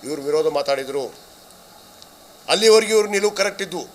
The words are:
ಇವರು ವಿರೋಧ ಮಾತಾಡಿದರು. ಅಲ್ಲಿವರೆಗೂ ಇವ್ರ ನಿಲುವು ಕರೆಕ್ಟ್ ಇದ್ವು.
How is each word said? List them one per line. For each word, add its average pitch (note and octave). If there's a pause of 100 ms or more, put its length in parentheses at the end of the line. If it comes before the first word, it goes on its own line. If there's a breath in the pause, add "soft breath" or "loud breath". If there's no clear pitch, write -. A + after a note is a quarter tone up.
ಇವರು C#3+
ವಿರೋಧ D#3 (100)
ಮಾತಾಡಿದರು. C3+ (1400)
ಅಲ್ಲಿವರೆಗೂ G#3+
ಇವ್ರ G#3
ನಿಲುವು G3+
ಕರೆಕ್ಟ್ G3
ಇದ್ವು. F3 (120)